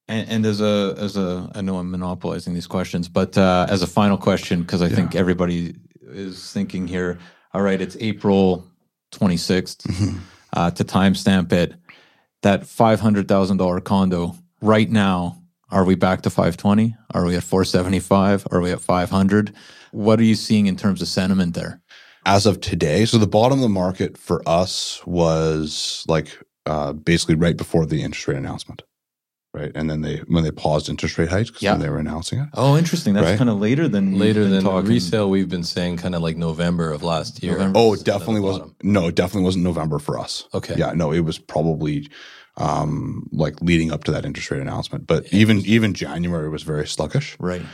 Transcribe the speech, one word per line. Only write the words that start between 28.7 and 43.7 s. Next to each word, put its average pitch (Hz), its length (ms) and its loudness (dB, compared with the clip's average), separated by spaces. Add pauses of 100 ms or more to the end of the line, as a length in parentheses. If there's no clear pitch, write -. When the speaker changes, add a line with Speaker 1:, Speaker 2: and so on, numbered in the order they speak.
Speaker 2:
right? 73 220 -8
And 78 140 -4
then 78 120 -4
they, 73 160 -4 (100)
when 85 160 2
they 76 80 -2
paused 76 380 -2
interest 78 280 -6
rate 82 120 0
hikes 95 200 -2
'cause - 120 -18
Speaker 1:
Yeah. 101 100 2
Speaker 2:
when - 100 2
they 76 80 -2
were 76 100 -4
announcing 76 400 -6
it. 147 140 -4
Speaker 1:
Oh, 139 240 4
interesting. 165 360 0
That's 98 140 4
Speaker 2:
Right? 98 100 4
Speaker 1:
kinda 120 160 2
later 117 340 2
than 98 240 2
we've 95 80 0
Speaker 3:
Later 107 220 4
Speaker 1:
been 101 100 4
Speaker 3:
than 95 140 4
Speaker 1:
talking. 95 240 2
Speaker 3:
resale, 107 400 2
we've 95 180 2
been 87 160 -4
saying 87 340 -4
kinda, 87 220 -4
like, 82 160 -2
November 85 560 -2
of 73 100 -6
last 80 400 -4
year. 90 120 -2
Speaker 1:
November. 98 260 2
Speaker 2:
Oh, 113 140 6
it 95 40 -2
Speaker 3:
Is - 60 -12
kinda 107 80 2
the 101 80 -2
Speaker 2:
definitely 107 220 -2
wasn't. 95 220 -2 (140)
Speaker 3:
bottom. 98 140 0
Speaker 2:
No, 92 160 4
it 85 80 -2
definitely 92 300 0
wasn't 92 180 2
November 80 360 -2
for 62 200 -4
us. - 340 -10
Speaker 3:
Okay. 85 240 -6
Speaker 2:
Yeah, 73 160 0
no, 78 200 0
it 85 80 2
was 78 160 -2
probably, 76 720 -2 (500)
um, 76 720 -4
like, 76 300 -2
leading 82 300 2